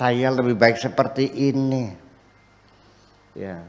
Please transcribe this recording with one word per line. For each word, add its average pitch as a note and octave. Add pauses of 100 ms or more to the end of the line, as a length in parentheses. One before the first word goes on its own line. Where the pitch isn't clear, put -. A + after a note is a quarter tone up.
saya B2+
lebih B2
baik A2+
seperti C3
ini. C3+ (1400)
Ya, F2+